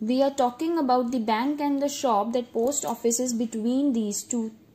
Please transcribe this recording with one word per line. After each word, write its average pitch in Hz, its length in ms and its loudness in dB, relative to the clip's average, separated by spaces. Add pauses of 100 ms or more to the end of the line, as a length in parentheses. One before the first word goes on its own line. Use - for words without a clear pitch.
We 254 220 2
are 277 80 4
talking 277 480 0
about 254 340 2
the 254 80 0
bank 233 400 0
and 277 220 0
the 285 60 2
shop, 226 440 0
that 247 200 -2
post 240 320 0
office 233 360 0
is 254 140 -2
between 240 580 0
these 214 300 -2
two. 226 300 -4 (220)